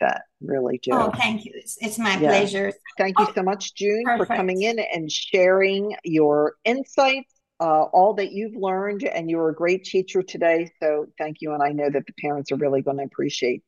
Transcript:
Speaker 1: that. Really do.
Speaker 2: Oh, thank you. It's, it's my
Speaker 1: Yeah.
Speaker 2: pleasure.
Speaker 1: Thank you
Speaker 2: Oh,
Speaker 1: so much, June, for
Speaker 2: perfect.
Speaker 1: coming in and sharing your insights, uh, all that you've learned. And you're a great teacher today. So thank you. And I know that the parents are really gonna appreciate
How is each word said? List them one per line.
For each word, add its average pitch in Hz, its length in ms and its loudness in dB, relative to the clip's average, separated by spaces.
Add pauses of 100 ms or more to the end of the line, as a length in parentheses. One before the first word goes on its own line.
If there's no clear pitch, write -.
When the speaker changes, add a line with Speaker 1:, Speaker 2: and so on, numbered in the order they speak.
Speaker 1:
that. - 220 0 (180)
Really 131 420 -4
do. 127 120 -2
Speaker 2:
Oh, 117 200 2
thank 220 300 -4
you. - 100 -16
It's, - 280 -14
it's 220 160 -6
my 214 200 0
Speaker 1:
Yeah. 151 120 4
Speaker 2:
pleasure. 196 420 0 (240)
Speaker 1:
Thank 190 220 0
you 214 100 6
Speaker 2:
Oh, 214 60 -8
Speaker 1:
so 196 80 0
much, 190 320 -4
June, 208 320 0
for 240 120 0
Speaker 2:
perfect. 208 180 0
Speaker 1:
coming 185 260 0
in 226 160 0
and 160 340 -6
sharing 196 920 2
your 151 520 2 (100)
insights, 269 680 0 (280)
uh, 156 220 4 (100)
all 196 220 6
that 196 180 -2
you've 214 240 -6
learned. 196 480 -2
And 165 260 -4
you're 165 200 2
a 151 40 -2
great 180 300 0
teacher 190 380 0
today. 170 480 0 (120)
So 151 240 0 (120)
thank 156 220 -6
you. 156 120 -6
And 147 100 0
I 143 100 2
know 147 180 0
that 143 160 -2
the - 120 -18
parents 143 320 -6
are 139 60 -2
really 135 260 0
gonna 139 220 -4
appreciate - 640 -4